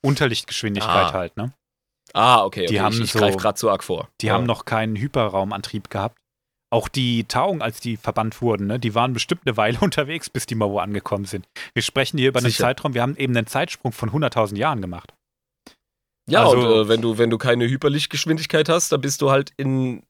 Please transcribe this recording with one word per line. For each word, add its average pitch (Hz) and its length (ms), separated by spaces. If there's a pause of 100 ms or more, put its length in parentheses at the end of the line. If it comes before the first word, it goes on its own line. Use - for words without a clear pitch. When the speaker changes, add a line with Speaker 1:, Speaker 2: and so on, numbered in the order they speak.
Speaker 1:
Unterlichtgeschwindigkeit 107 1040
Speaker 2:
Ah. 76 60
Speaker 1:
halt, 90 240
ne? 120 160 (600)
Speaker 2:
Ah, 113 300
okay, 98 200
okay. 101 40
Speaker 1:
Die 101 140
haben 107 120
Speaker 2:
ich, 113 80
ich 104 100
Speaker 1:
so 113 80
Speaker 2:
greif 101 180
grad 101 200
zu 113 140
arg 98 120
vor. - 260 (120)
Speaker 1:
die 110 60
Speaker 2:
Ja. 107 60
Speaker 1:
haben 120 120
noch 117 200
keinen 110 300
Hyperraumantrieb 101 920
gehabt. 104 300 (520)
Auch 117 160
die 120 360
Tauung, 160 380
als 113 180
die 113 180
verbannt 110 440
wurden, 104 260
ne, 120 120
die 117 160
waren 127 180
bestimmt - 320
eine 123 120
Weile 113 220
<laughs> - 20
unterwegs, 156 480
bis - 160
die 117 100
mal 107 140
wo 101 100
angekommen 101 460
sind. 95 220 (260)
Wir 120 100
sprechen - 340
hier 131 120
über 127 100
einen 120 100
Speaker 2:
Sicher. 120 160
Speaker 1:
Zeitraum, 131 280
wir 120 80
haben 135 140
eben 127 200
einen 113 120
Zeitsprung - 460
von 110 180
hunderttausend 113 480
Jahren 131 220
gemacht. 87 320 (1160)
Speaker 2:
Ja, 143 160
Speaker 1:
Also 131 120
Speaker 2:
und, 110 280
äh, 104 40
wenn 113 120
du, 117 160
wenn 117 120
du 113 80
keine 120 300
Hyperlichtgeschwindigkeit 151 1040
hast, 170 220
dann 139 100
bist 135 200
du 139 80
halt 139 280
in 131 520